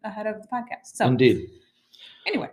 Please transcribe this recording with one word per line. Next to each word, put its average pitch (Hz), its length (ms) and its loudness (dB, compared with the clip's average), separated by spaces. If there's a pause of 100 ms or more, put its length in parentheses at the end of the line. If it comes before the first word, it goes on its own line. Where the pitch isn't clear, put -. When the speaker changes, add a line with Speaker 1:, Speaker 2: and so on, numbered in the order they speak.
Speaker 1:
ahead 214 240 -10
of 214 160 -8
the - 60 -20
podcast. - 460 -10
So 214 120 0
Speaker 2:
Indeed. 120 440 4 (760)
Speaker 1:
Anyway. 403 260 -4